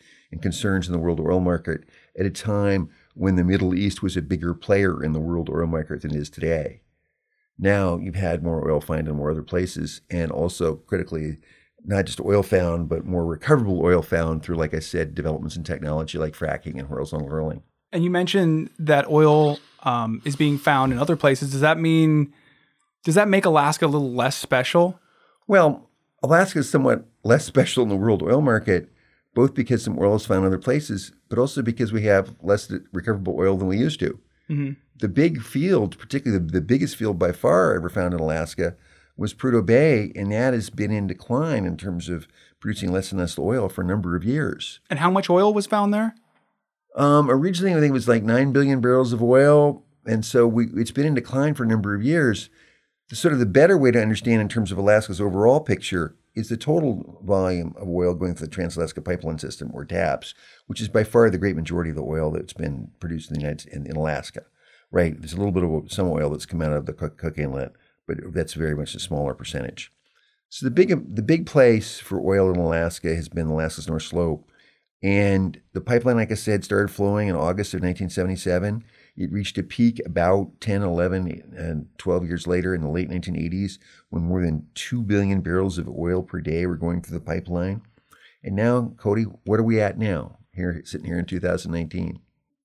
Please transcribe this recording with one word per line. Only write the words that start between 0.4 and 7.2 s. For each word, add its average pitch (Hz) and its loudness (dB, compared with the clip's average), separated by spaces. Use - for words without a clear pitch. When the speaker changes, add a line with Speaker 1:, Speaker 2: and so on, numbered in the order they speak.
Speaker 1:
concerns 95 -2
in 90 -4
the 87 0
world 82 0
oil 87 2
market 85 -2
at 95 -2
a 98 -2
time 101 -2
when 95 2
the 87 4
Middle 92 2
East 95 -2
was 90 -2
a 87 -2
bigger 85 -2
player 95 0
in 78 0
the 78 -2
world 82 -4
oil 80 -2
market 78 -4
than 76 -4
it 76 -2
is 73 -6
today. 80 -4